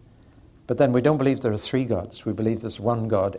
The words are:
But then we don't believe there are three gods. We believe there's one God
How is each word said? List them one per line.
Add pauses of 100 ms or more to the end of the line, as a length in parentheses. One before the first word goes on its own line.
(680)
But
then
we
don't
believe
there
are
three
gods.
We
believe
there's
one
God